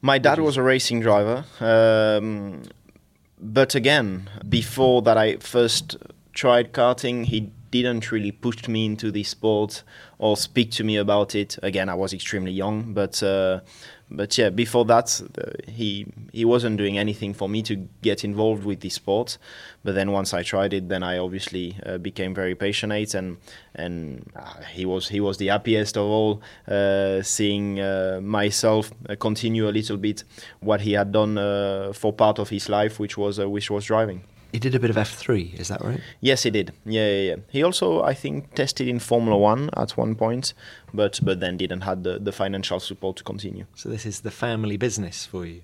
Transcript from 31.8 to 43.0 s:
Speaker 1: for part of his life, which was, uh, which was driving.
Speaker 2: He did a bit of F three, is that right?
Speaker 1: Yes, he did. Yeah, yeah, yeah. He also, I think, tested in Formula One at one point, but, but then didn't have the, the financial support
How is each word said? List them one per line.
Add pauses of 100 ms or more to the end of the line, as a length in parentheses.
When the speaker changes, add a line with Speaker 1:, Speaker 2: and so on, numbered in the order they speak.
Speaker 1:
for
part
of
his
life,
which
was,
uh,
which
was
driving. (280)
Speaker 2:
He
did
a
bit
of
F
three,
is
that
right? (220)
Speaker 1:
Yes,
he
did. (140)
Yeah,
yeah,
yeah. (140)
He
also,
I
think,
tested
in
Formula
One
at
one
point, (400)
but,
but
then
didn't
have
the,
the
financial
support